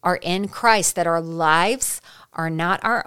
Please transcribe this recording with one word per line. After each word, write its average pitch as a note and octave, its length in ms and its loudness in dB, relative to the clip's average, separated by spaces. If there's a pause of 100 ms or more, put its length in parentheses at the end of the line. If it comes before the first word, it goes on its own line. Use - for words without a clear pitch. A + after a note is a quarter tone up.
are F3+ 180 2
in F#3 240 -4
Christ, G#3+ 480 2
that E3+ 140 0
our E3 120 2
lives E3 800 0 (320)
are E3 160 -4
not E3 360 -2
our A3+ 220 -2